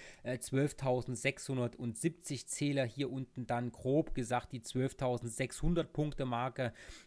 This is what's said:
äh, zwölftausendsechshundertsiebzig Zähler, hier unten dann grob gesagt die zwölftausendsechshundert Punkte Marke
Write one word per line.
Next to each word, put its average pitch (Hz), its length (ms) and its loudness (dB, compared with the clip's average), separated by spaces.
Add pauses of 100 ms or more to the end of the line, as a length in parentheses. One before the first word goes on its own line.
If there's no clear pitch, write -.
(220)
äh, 123 160 -2
zwölftausendsechshundertsiebzig 131 2000 0
Zähler, 139 380 2
hier 127 260 -2
unten 131 360 -6
dann 120 260 0
grob 147 420 2
gesagt 123 380 0
die 127 80 -6
zwölftausendsechshundert 131 1300 0
Punkte 147 320 0
Marke 123 480 0 (320)